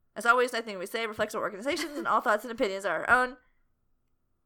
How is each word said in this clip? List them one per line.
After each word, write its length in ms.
As 100
always, 300
nothing 240
we 80
say 200
reflects 280
our 80
organizations, 560
and 100
all 140
thoughts 220
and 80
opinions 340
are 180
our 60
own. 260